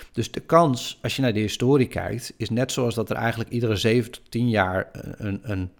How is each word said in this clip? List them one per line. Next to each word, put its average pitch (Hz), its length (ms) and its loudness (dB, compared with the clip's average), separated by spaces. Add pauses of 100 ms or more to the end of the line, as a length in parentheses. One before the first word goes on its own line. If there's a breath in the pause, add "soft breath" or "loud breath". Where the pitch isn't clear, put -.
(120)
Dus - 200 -4
de - 80 -8
kans, 160 640 2
als - 140 -4
je 135 60 -2
naar 123 120 2
de 104 60 0
historie 123 480 2
kijkt, 90 500 -6
is 110 120 -6
net 120 220 0
zoals 120 240 -2
dat 110 140 -2
er 107 60 -4
eigenlijk 113 340 -4
iedere 117 260 0
zeven 113 360 2
tot - 200 -20
tien 120 180 0
jaar 95 420 2
een, - 500 -8
een 95 380 -4